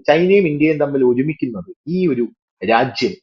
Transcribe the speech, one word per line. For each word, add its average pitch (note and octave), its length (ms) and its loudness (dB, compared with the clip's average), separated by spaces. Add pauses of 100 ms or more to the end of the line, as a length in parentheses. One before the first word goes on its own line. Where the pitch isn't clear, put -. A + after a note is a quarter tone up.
ചൈനയും F#3 400 4
ഇന്ത്യയും D3+ 320 0
തമ്മിൽ C#3 240 -2
ഒരുമിക്കുന്നത് B2 720 -2 (120)
ഈ F3+ 200 -2
ഒരു A#2+ 200 -2 (420)
രാജ്യം A#2 420 0 (120)